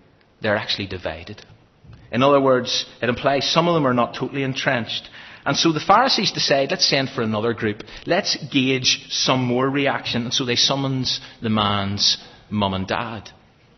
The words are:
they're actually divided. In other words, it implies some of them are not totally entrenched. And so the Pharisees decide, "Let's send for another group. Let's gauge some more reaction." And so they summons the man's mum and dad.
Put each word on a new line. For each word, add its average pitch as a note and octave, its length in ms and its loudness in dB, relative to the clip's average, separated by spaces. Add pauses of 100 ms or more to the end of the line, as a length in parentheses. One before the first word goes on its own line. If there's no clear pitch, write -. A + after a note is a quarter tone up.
(420)
they're G#2+ 160 2
actually A2 300 -4
divided. F2+ 580 -10 (680)
In A#2+ 120 2
other C#3 180 6
words, B2+ 440 2 (160)
it A#2 80 0
implies C3+ 380 0
some E3 200 2
of F3 80 4
them D3+ 100 2
are B2+ 80 4
not A#2+ 220 0
totally C#3 260 -6
entrenched. C3 680 -4 (360)
And C#3 120 0
so E3 140 4
the D3+ 80 -4
Pharisees A3 520 4
decide, C#3 400 0
"Let's F#3 160 0
send C3+ 220 0
for - 120 -4
another A2 320 0
group. G#2+ 300 -4 (220)
Let's F3 300 0 (160)
gauge C3 600 0
some C3 320 0
more B2 260 2
reaction." C3 540 -2
And A#2 100 -4
so C3+ 120 0
they A#2+ 100 0
summons C3+ 640 0 (220)
the A2+ 80 0
man's G2+ 680 2 (320)
mum G2+ 240 0
and F#2+ 140 -2
dad. A2+ 440 -6 (460)